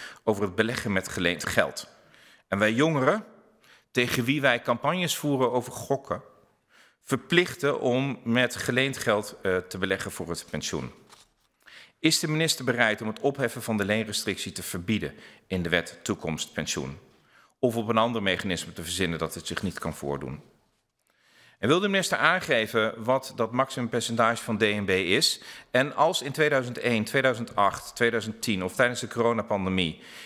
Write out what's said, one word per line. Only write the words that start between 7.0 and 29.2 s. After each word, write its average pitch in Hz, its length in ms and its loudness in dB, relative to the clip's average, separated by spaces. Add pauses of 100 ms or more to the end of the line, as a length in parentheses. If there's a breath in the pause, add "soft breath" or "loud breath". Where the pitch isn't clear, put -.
verplichten 143 760 0
om 131 440 0
met 120 320 2
geleend 131 420 0
geld, 107 440 0
eh, 92 140 2
te 92 220 -4
beleggen 95 320 -2
voor 82 180 -8
het 82 220 -6
pensioen. 73 420 -6 (1080 loud breath)
Is 165 200 2
de 165 100 -2
minister 156 360 0
bereid 117 360 2
om 110 60 -4
het 107 140 -6
opheffen 135 420 -2
van 113 140 -2
de 104 80 2
leenrestrictie 104 680 -2
te 90 100 -10
verbieden 90 520 -2 (320 loud breath)
in 92 160 -2
de 82 60 -2
wet 82 340 0
toekomstpensioen? 78 960 -4 (600 soft breath)
Of 117 180 0
op 110 120 -4
een 113 80 2
ander 113 260 2
mechanisme 90 500 -2
te 87 100 -10
verzinnen 85 360 -2
dat 80 160 -4
het - 120 -10
zich - 160 -6
niet 92 160 -4
kan 80 160 -6
voordoen? 67 480 -6 (1160 soft breath)
En 104 100 0
wil 170 120 6
de 202 80 0
minister 190 300 0
aangeven 117 840 2
wat 131 320 0
dat 113 160 -2
maximumpercentage 117 880 0
van 110 160 -2
D - 20 0
N 104 240 2
B 95 60 0
is? 95 500 2 (300 loud breath)
En 135 240 2
als 170 280 2
in 139 100 -6
tweeduizend 131 460 2
één, 113 260 2
tweeduizend 127 520 0
acht, - 400 0
tweeduizend 113 460 0
tien 95 220 0
of 92 100 -4
tijdens 123 260 2
de 101 80 -6
coronapandemie 98 960 0 (240 loud breath)